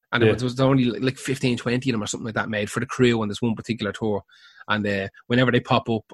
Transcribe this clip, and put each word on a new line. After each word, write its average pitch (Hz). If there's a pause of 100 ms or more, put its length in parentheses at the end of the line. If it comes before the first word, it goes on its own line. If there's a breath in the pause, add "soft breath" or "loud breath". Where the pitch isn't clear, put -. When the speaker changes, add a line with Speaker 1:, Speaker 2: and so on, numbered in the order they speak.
(120)
Speaker 1:
And 120
Speaker 2:
Yeah. 110
Speaker 1:
it 113
was, 117
was 123
only, 131
like, 127
fifteen, 127
twenty 127
of -
them 110
or 104
something -
like 113
that 104
made 104
for 120
the 117
Crew 120
on 104
this 101
one 113
particular 107
tour. 104 (460 soft breath)
And, 104
uh, 98 (200 soft breath)
whenever 123
they 120
pop -
up 110